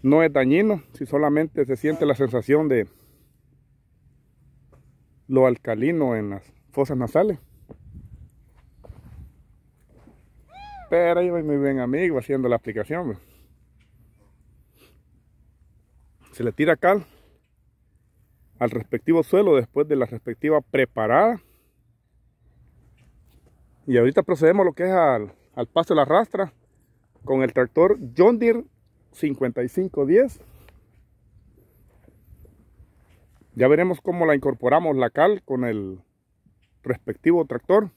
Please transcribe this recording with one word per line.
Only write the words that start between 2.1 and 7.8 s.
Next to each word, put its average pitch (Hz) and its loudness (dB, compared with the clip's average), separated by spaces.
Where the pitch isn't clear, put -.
sensación 131 0
de 120 0
lo 131 4
alcalino 123 -2
en 107 -6
las 98 -14
fosas 139 -2
nasales. 151 -2